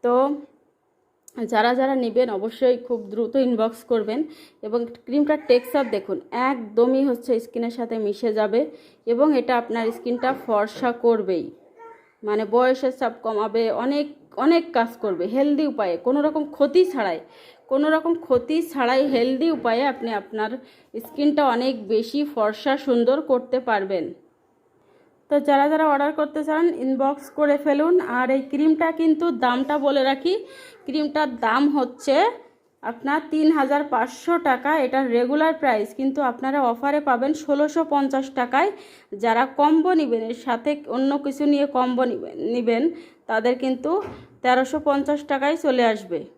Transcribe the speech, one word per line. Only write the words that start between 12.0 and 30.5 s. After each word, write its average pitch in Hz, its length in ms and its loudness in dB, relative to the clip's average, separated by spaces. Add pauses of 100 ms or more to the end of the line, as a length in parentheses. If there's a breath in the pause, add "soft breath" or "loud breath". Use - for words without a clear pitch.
মানে 214 280 -2
বয়সের 254 480 2
চাপ 233 140 -2 (100)
কমাবে, 220 480 -2
অনেক, 277 360 -2 (300)
অনেক 339 360 2
কাজ 233 240 0
করবে 185 300 -4
হেলদি 277 400 0
উপায়ে, 202 300 -2
কোনো 262 260 0
রকম 302 220 0
ক্ষতি 294 400 2
ছাড়াই, 214 360 -2 (460 loud breath)
কোনো 294 240 0
রকম 320 240 2
ক্ষতি 311 480 0
ছাড়াই 269 440 0
হেলদি 262 440 0
উপায়ে 240 360 0
আপনি 247 260 -4
আপনার 214 380 -6 (560 loud breath)
স্কিনটা 294 380 2
অনেক 240 440 0
বেশি 233 360 0 (100)
ফর্সা 214 420 0
সুন্দর 262 440 2
করতে 254 400 -2
পারবেন। 196 520 -2 (1160 soft breath)
তো 294 120 4
যারা 285 280 4
যারা 311 180 2
অর্ডার 285 260 2
করতে 302 320 -4
চান 311 240 2
ইনবক্স 269 640 -2
করে 294 280 2
ফেলুন। 302 420 2
আর 254 300 -2
এই 269 120 2
ক্রিমটা 311 500 2
কিন্তু 320 380 2
দামটা 254 480 0
বলে 277 240 2
রাখি, 269 420 0 (420 loud breath)